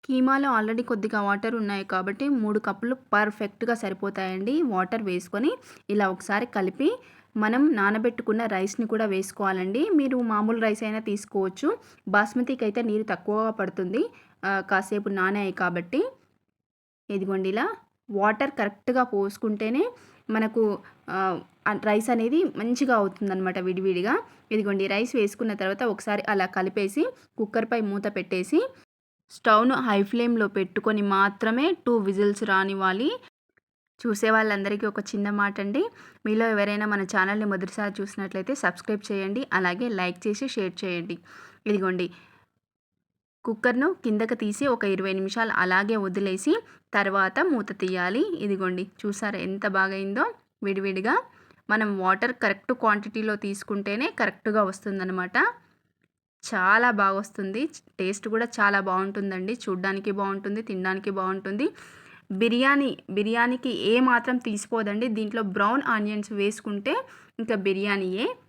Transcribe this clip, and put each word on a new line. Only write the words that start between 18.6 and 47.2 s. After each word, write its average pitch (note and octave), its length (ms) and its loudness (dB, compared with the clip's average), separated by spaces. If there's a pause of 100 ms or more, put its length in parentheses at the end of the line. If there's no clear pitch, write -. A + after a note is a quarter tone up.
కరెక్ట్‌గా B3 440 0 (100)
పోసుకుంటేనే G#3+ 680 0 (520)
మనకు, A3 260 2 (540)
ఆ, - 20 -2 (500)
ఆ G#3+ 40 0 (180)
రైస్ A3 260 2
అనేది A#3+ 220 2 (220)
మంచిగా A#3+ 400 2
అవుతుందన్నమాట F#3+ 580 -2 (120)
విడివిడిగా. F#3+ 440 0 (380)
ఇదిగోండి G3+ 320 0 (100)
రైస్ B3 260 0
వేసుకున్న G#3 420 0
తర్వాత G3 200 -2 (120)
ఒకసారి G#3 280 -4 (120)
అలా F#3+ 120 2 (120)
కలిపేసి G3 440 0 (360)
కుక్కర్పై A3 520 0
మూత G3+ 160 -4 (120)
పెట్టేసి F#3 420 0 (720)
స్టవ్ను A#3 400 6 (120)
హై G#3 120 4 (120)
ఫ్లేమ్లో A#3 440 2
పెట్టుకొని G3+ 480 0 (140)
మాత్రమే A3 500 2 (180)
టూ A#3+ 80 4 (140)
విజిల్స్ G3+ 340 2 (120)
రానివ్వాలి. F#3+ 580 2 (920)
చూసే A3 360 0
వాళ్ళందరికీ G#3 540 0
ఒక G3+ 100 -6 (100)
చిన్న G3+ 180 -2 (120)
మాట G3+ 240 0
అండి, A3 180 0 (440)
మీలో A3 180 2 (100)
ఎవరైనా G#3 380 0
మన G3 100 0 (100)
ఛానల్ని G#3 400 2
మొదటిసారి G3 460 -4
చూసినట్లయితే G3 540 -6 (100)
సబ్స్క్రైబ్ G3+ 460 -2
చేయండి, G3+ 340 -2 (160)
అలాగే F3+ 280 0 (140)
లైక్ F3+ 260 -2
చేసి G#3+ 280 -2
షేర్ F#3 280 -2
చేయండి. F3 340 -4 (520)
ఇదిగోండి F#3 380 2 (1400)
కుక్కర్ను B3 400 2 (160)
కిందకి A3+ 380 0
తీసి G#3 220 -2 (100)
ఒక A3 100 -2 (100)
ఇరవై F#3+ 260 -2
నిమిషాలు G#3 320 -2 (120)
అలాగే G3+ 320 2 (100)
వదిలేసి G3 480 0 (420)
తర్వాత G3 420 2 (140)